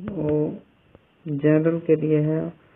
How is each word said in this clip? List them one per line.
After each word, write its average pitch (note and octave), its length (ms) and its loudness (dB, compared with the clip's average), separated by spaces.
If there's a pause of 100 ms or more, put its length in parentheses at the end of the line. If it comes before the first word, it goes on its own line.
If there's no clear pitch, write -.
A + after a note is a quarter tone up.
(100)
वो D3+ 480 -2 (680)
general D#3 540 2
के E3 220 2
लिए D3+ 200 2
है D#3 260 -2 (280)